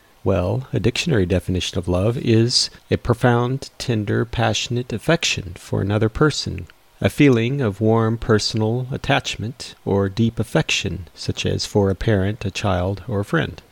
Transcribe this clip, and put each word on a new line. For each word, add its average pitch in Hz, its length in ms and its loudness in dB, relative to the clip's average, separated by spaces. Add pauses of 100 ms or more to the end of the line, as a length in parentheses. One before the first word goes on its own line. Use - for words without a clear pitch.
(240)
Well, 98 500 0
a 117 60 0
dictionary 113 460 2
definition 90 520 -2
of 90 100 -4
love 95 300 0
is 117 520 2 (200)
a - 80 2
profound, 123 800 0
tender, 110 480 -2
passionate 117 640 -2
affection 98 640 -2
for - 260 -4
another 104 280 2
person, 90 580 0 (320)
a 151 100 2
feeling 135 520 4
of 104 180 -2
warm 113 380 2
personal 113 720 0
attachment - 840 -4 (100)
or 98 240 2
deep 113 300 0
affection, 92 760 -2
such - 320 -6
as 95 200 -2
for 98 240 2
a 95 60 0
parent, 101 480 0
a 98 80 -4
child, 95 560 -2
or 101 140 -2
a 101 40 -4
friend 139 360 -4 (100)